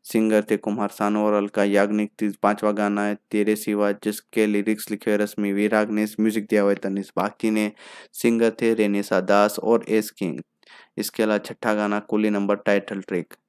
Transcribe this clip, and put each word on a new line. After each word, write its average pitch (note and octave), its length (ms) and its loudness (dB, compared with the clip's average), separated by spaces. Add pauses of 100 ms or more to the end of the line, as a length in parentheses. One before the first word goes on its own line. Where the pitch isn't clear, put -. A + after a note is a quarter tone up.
सिंगर G#2+ 460 2
थे G#2 60 4
कुमार G#2 320 -4
सानोरल G#2 580 0
का G2+ 180 0
याग्निक G#2 540 2
ती-, G#2 240 -4
पांचवा G#2 300 2
गाना G#2 320 -2
है G#2 140 -4 (120)
तेरे G#2+ 260 2
सिवा, G#2 360 0
जिसके G#2+ 540 -2
लिरिक्स G#2+ 440 -2
लिखे G#2+ 200 -4
हुए G#2 80 2
रश्मि G#2 340 -2
विराग G#2+ 380 0
ने, G#2 160 0 (140)
म्यूजिक G#2+ 300 0
दिया G#2 120 4
हुआ G2+ 80 4
है G2 60 2
तनिष G2 400 -6
बागची G#2+ 340 -2
ने। G#2+ 200 0 (420)
सिंगर A#2 380 2
थे A2+ 240 0
रेनेसा G2+ 460 0
दास G2+ 380 2
और A2+ 300 0
एस G#2+ 220 0
किंग। D#2+ 300 -6 (580)
इसके - 240 -4
अलावा G#2+ 160 2
छठा G#2+ 360 -4
गाना G#2 260 0
कुली G#2+ 300 0
नंबर G2+ 260 0
टाइटल G2+ 440 -2
ट्रैक F2+ 340 -6 (140)